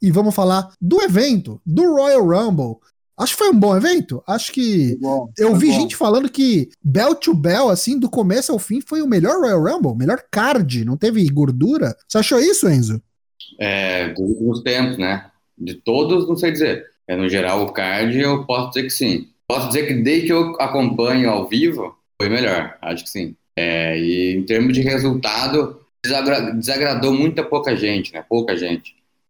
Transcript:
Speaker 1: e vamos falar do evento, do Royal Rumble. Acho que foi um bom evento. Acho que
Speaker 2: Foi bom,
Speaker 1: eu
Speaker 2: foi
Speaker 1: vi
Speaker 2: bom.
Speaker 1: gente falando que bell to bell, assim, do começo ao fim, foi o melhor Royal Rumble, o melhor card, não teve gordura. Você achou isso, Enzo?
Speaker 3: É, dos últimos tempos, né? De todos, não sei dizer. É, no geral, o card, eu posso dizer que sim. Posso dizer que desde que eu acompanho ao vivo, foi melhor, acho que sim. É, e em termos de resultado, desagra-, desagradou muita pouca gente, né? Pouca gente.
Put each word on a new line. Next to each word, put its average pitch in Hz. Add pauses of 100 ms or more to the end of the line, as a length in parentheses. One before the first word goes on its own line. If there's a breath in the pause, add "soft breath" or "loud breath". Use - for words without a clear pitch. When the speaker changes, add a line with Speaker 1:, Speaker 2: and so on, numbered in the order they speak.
Speaker 1:
e 196
vamos 202
falar 185
do 254
evento, 202
do 175 (120)
Royal 269
Rumble. 170 (400)
Acho 240
que -
foi 415
um 240
bom 202
evento. 277
Acho 220
que 196
Speaker 2:
Foi -
bom, 131
Speaker 1:
eu 214
Speaker 2:
foi 190
Speaker 1:
vi 302
Speaker 2:
bom. 254
Speaker 1:
gente 339
falando 254
que 233 (120)
bell 208
to 330
bell, 180
assim, 226
do 240
começo 240
ao 330
fim, 240
foi 311
o 294
melhor 233
Royal 202
Rumble, 220
o 110
melhor 143
card, 202
não 123
teve 208
gordura. 143 (140)
Você 214
achou 240
isso, 285
Enzo? 113 (580)
Speaker 3:
É, 92
dos 95
últimos 117
tempos, 127
né? 95 (320)
De 87
todos, 151
não 165
sei 165
dizer. 151 (200)
É, 92
no 92
geral, 95
o 98
card, 107
eu 143
posso 123
dizer 127
que 131
sim. 98 (180)
Posso 127
dizer 147
que 135
desde 151
que 170
eu 170
acompanho 127
ao 98
vivo, 131 (260)
foi 101
melhor, 98
acho 82
que -
sim. 82 (220)
É, 82
e 90
em 95
termos 117
de 131
resultado, 135 (240)
desagra-, 135
desagradou 131
muita 156
pouca 143
gente, 101
né? 80
Pouca 113
gente. 85 (340)